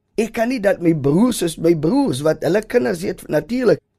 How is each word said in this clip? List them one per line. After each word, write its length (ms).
Ek 160
kan 160
nie 100
dat 220
my 120
broers 480
is 160
my 180
broers 460
wat 220
hulle 180
kinders 400
het, 260
natuurlik, 520